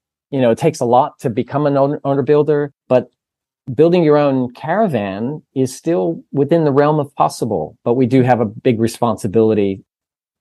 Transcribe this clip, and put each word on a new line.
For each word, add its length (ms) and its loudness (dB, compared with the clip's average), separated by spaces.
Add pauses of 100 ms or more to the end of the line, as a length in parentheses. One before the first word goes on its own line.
(320)
you 100 -2
know, 100 4
it 60 0
takes 240 -2
a 40 -2
lot 340 2
to 100 -4
become 360 -4
an 120 0
owner, 260 0
owner 200 -2
builder, 500 0 (160)
but 200 2 (640)
building 300 4
your 140 4
own 360 0
caravan 880 -4 (140)
is 200 -2
still 560 -4
within 340 0
the 60 0
realm 280 2
of 160 -6
possible, 680 -4
but 120 0
we 100 2
do 160 2
have 180 2
a 60 0
big 340 -2
responsibility 1040 -2 (580)